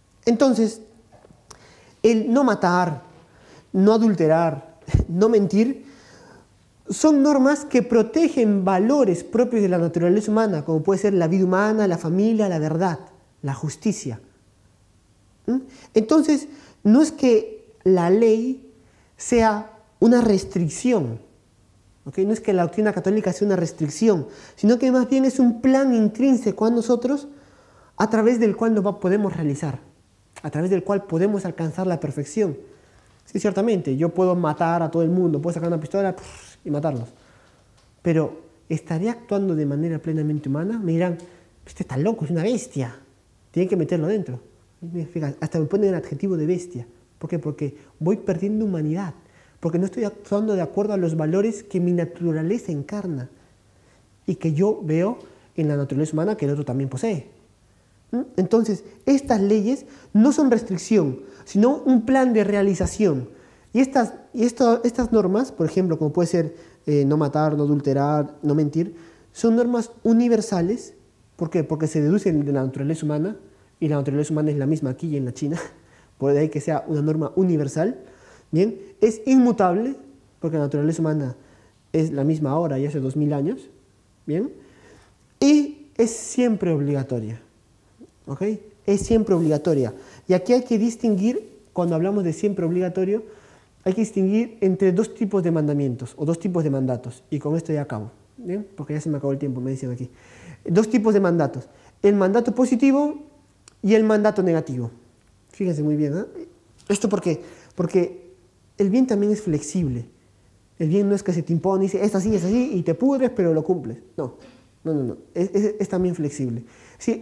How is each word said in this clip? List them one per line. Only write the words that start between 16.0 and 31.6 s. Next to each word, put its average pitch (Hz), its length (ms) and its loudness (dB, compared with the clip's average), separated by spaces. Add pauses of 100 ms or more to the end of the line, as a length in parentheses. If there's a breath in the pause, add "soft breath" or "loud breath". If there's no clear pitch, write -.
no 220 180 6
es 311 120 2
que - 600 0 (120)
la 180 260 4
ley 226 600 2 (440 soft breath)
sea 220 540 0 (300)
una 240 200 6
restricción, 185 1000 0 (840)
¿ok? 147 120 -8
No 196 140 2
es 214 80 -4
que 214 120 -2
la 185 100 2
doctrina 208 300 0
católica 190 400 0
sea 202 140 -2
una 196 100 2
restricción, 165 720 0 (300 loud breath)
sino 233 220 4
que 262 120 2
más 254 180 2
bien 262 160 2
es 269 140 2
un 240 220 4
plan 269 340 4
intrínseco 220 720 2
a 226 40 2
nosotros 240 580 0 (720 loud breath)
a 214 120 0
través 226 300 4
del 220 160 2
cual 226 180 0
nos 202 100 2
va-, 196 140 -2
podemos 196 380 0
realizar, 143 420 -4 (640)
a 156 80 -8
través 170 200 -2
del 185 120 2
cual 196 220 -2
podemos 196 400 -2
alcanzar 170 420 -6